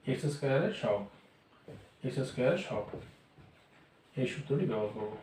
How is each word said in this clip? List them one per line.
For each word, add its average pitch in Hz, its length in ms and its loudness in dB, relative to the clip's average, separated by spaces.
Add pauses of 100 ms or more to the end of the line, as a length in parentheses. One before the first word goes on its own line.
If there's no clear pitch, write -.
(120)
এক্স 127 120 0 (100)
স্কয়ারের 143 480 2
সহগ, 104 220 2 (1040)
এক্স 131 120 -2 (100)
স্কয়ারের - 380 4
সহগ, 107 200 -4 (1300)
এই 131 140 2
সূত্রটি 170 380 2
ব্যবহার 107 240 0
করব। 107 280 -4